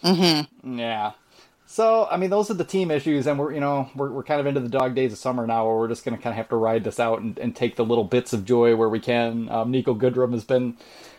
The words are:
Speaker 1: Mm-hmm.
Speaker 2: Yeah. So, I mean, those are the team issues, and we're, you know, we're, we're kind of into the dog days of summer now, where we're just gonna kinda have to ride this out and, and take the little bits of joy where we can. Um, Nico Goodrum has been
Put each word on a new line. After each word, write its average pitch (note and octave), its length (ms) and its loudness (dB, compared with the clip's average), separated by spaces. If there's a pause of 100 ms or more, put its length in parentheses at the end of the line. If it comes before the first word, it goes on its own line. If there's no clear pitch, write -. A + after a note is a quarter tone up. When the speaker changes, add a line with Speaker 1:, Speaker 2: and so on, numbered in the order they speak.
Speaker 1:
Mm-hmm. D#3 760 0
Speaker 2:
Yeah. A2+ 320 -4 (540)
So, A3+ 440 2
I F3 80 -2
mean, F#3 140 0
those G#3 180 0
are A3 60 -2
the E3+ 80 -4
team F#3+ 260 -2
issues, C#3+ 380 0
and D3 100 0
we're, C#3+ 160 -4
you D3+ 60 -4
know, C#3 360 -2
we're, C#3 140 -4
we're B2+ 140 -6
kind D3 160 0
of C#3+ 80 0
into C#3 120 0
the A#2+ 100 -4
dog C3 260 0
days C3 160 2
of A2 80 -12
summer B2 260 -2
now, A2+ 220 0
where A2+ 80 2
we're A2+ 120 0
just A2+ 160 -6
gonna A#2 140 -4
kinda A2+ 180 -6
have A2+ 140 -6
to A#2+ 60 -2
ride A2+ 280 2
this G#2 160 -6
out A2+ 220 0
and, A2 160 -6
and - 180 -6
take A#2+ 200 -2
the A#2 100 0
little A#2 180 2
bits B2 300 0
of G#2 120 -2
joy A#2 300 6
where A2 140 2
we A2 100 -2
can. A#2 500 -2
Um, A2+ 220 -2
Nico C3 220 0
Goodrum B2 400 2
has A2 100 -4
been B2 340 0 (420)